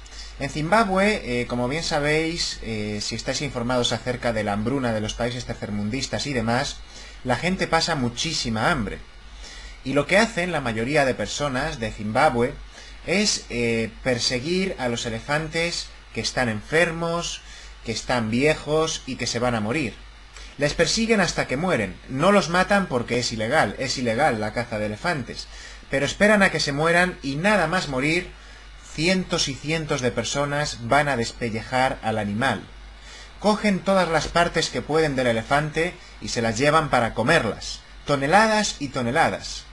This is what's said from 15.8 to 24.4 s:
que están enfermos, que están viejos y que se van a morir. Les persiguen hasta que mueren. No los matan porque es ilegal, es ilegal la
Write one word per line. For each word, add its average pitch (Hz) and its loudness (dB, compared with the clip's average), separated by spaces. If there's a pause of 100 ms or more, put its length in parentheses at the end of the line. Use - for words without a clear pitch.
que - -4
están 120 0
enfermos, 165 0 (460)
que 120 -2
están 113 -2
viejos 151 2
y 127 -8
que 120 -4
se 120 -2
van 123 2
a 110 0
morir. 113 -2 (640)
Les 147 0
persiguen 214 2
hasta 156 2
que 131 -2
mueren. 135 0 (100)
No 147 4
los 190 6
matan 185 4
porque 120 0
es 120 -2
ilegal, 113 2
es 127 -4
ilegal 123 2
la 107 -4